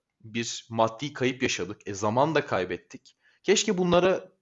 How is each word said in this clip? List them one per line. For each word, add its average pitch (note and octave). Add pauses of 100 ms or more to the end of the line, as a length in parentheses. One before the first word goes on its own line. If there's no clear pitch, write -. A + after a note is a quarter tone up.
(200)
bir A2+
maddi A2+
kayıp B2+
yaşadık. G2+
E, G2+
zaman A#2
da C#3+
kaybettik. - (260)
Keşke G3+
bunlara F3